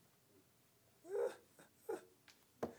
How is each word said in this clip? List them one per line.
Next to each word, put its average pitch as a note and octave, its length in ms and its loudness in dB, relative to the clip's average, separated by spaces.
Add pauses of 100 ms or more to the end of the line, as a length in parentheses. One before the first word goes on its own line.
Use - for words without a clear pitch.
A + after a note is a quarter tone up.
(1040)
<laughs> - 1600 -2 (100)